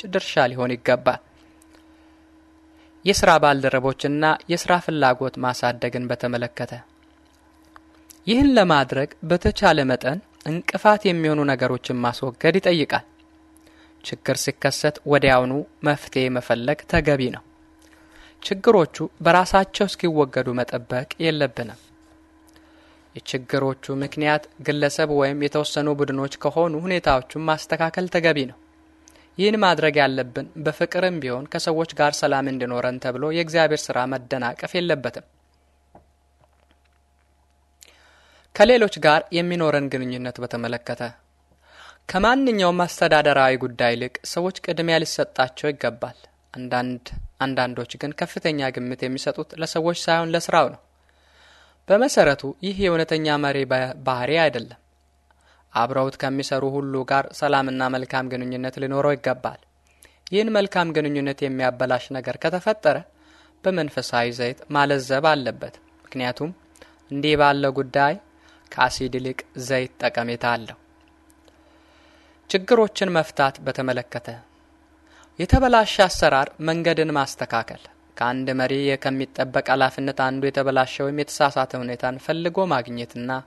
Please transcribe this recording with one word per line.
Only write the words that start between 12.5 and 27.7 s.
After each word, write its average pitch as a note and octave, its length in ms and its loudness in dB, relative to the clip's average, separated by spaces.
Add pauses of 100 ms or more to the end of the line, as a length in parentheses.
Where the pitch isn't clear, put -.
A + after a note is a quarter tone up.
ይጠይቃል። E3+ 500 2 (1000)
ችግር - 340 -4
ሲከሰት - 580 -2 (120)
ወዲያውኑ C3 460 4 (300)
መፍትሄ C#3 460 0
መፈለግ B2 580 -2
ተገቢ D3+ 420 2
ነው። - 140 -12 (1000)
ችግሮቹ F#3+ 640 2 (140)
በራሳቸው F#3 640 4
እስኪወገዱ D3 680 0
መጠበቅ B2 560 -4 (100)
የለብንም። C3+ 600 -2 (1400)
የችግሮቹ C3+ 800 -4
ምክንያት D3+ 480 0 (180)
ግለሰብ D3 500 0
ወይም C#3+ 300 2
የተወሰኑ D3 540 -2
ቡድኖች C#3 420 -2
ከሆኑ E3 420 0
ሁኔታዎቹን D#3+ 680 0
ማስተካከል D#3+ 600 -2